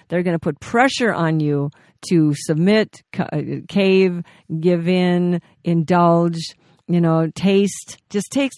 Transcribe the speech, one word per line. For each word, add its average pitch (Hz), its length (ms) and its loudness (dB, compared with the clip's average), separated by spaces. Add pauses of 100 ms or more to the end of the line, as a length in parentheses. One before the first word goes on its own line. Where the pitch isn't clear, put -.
they're 175 140 -2
gonna 175 160 -2
put 147 220 -6
pressure 240 540 0
on 160 260 0
you 143 300 -2 (400)
to 156 240 4
submit, 185 760 0
ca-, - 220 -6
uh, 151 100 -4 (260)
cave, 190 540 2 (380)
give 170 260 0
in, 175 540 2 (240)
indulge, 170 760 2 (480)
you 175 140 0
know, 165 340 2
taste. 196 640 -2 (120)
Just 202 200 -6
take 269 280 -2